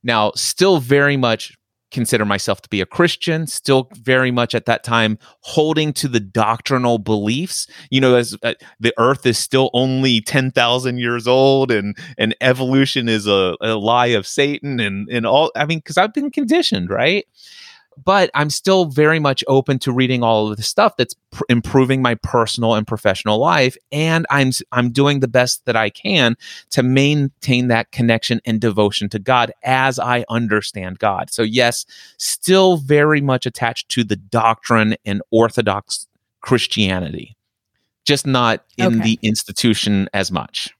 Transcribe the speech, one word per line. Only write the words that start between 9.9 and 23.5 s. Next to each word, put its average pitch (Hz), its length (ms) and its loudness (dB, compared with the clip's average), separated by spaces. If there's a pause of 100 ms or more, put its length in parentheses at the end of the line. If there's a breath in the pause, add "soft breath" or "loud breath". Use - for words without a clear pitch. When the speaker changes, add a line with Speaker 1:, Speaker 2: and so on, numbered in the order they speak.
Speaker 1:
ten 131 300 -2
thousand 123 480 0
years 120 280 -4
old 135 440 4
and, 101 260 -2 (200 loud breath)
and 113 220 0
evolution 131 680 0
is 104 180 0
a, 95 320 2
a 113 160 -2
lie 117 320 2
of 110 180 0
Satan 139 540 -4
and, 101 300 -4
and 117 160 -4
all, 135 320 2
I 147 80 0
mean, 160 160 -2
'cause - 160 -6
I've 214 160 0
been 294 180 -4
conditioned, 247 580 -2
right? 139 360 0 (800 loud breath)
But 190 300 2
I'm 147 160 0
still 190 340 2
very 151 340 2
much 139 280 0
open 135 320 2
to 131 120 -4
reading 127 300 0
all 107 300 2
of 104 60 -6
the 110 40 -10
stuff 202 360 0
that's - 180 -2 (160)
pr-, - 180 -8
improving 131 500 2
my 123 140 0
personal 113 640 0
and 107 100 -2
professional 107 540 -2
life. 143 360 2 (160)